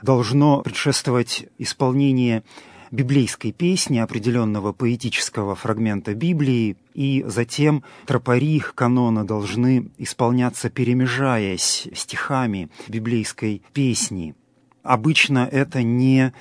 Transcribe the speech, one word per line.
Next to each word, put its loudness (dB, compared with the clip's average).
должно 4
предшествовать -2
исполнение 0
библейской 0
песни, 0
определенного -2
поэтического -4
фрагмента -2
Библии, 0
и 0
затем 0
тропари 2
канона 2
должны 0
исполняться, 0
перемежаясь 0
стихами -4
библейской -4
песни. -2
Обычно 2
это 0
не 4